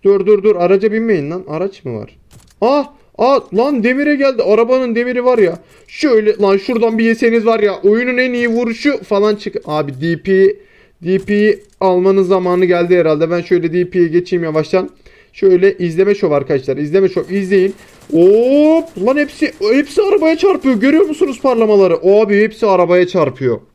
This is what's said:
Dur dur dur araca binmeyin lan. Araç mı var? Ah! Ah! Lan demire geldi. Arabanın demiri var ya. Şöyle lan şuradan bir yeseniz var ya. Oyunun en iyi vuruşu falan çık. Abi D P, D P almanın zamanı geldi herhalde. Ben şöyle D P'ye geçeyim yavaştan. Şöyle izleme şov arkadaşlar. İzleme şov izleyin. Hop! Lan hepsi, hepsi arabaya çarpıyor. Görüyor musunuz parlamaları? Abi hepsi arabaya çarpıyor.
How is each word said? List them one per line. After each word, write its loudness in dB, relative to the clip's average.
Dur 2
dur 2
dur 2
araca 0
binmeyin -2
lan. -10
Araç -10
mı -8
var? -16
Ah! -2
Ah! 2
Lan 0
demire 0
geldi. -2
Arabanın 0
demiri -2
var 2
ya. 0
Şöyle 0
lan 2
şuradan -2
bir 0
yeseniz 0
var 0
ya. 0
Oyunun 0
en -2
iyi -2
vuruşu -2
falan 0
çık. -12
Abi -6
D -4
P, 2
D -2
P 0
almanın 2
zamanı 0
geldi 0
herhalde. 0
Ben -2
şöyle -2
D -2
P'ye 0
geçeyim -2
yavaştan. -2
Şöyle 2
izleme 0
şov -2
arkadaşlar. -2
İzleme 0
şov -6
izleyin. 0
Hop! 2
Lan 0
hepsi, -4
hepsi -2
arabaya 0
çarpıyor. 0
Görüyor 2
musunuz -4
parlamaları? 2
Abi 2
hepsi -2
arabaya 2
çarpıyor. -2